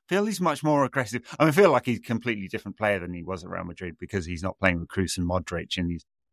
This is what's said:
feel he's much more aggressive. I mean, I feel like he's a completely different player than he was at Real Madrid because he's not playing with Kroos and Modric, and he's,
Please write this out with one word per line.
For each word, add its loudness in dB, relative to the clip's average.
feel 2
he's -4
much 0
more 4
aggressive. -2
I 6
mean, 6
I 2
feel 8
like 4
he's 0
a -16
completely -4
different -8
player 2
than -8
he -8
was -8
at -12
Real -6
Madrid -10
because -4
he's -6
not -4
playing 4
with -8
Kroos -2
and -2
Modric, -4
and 0
he's, -6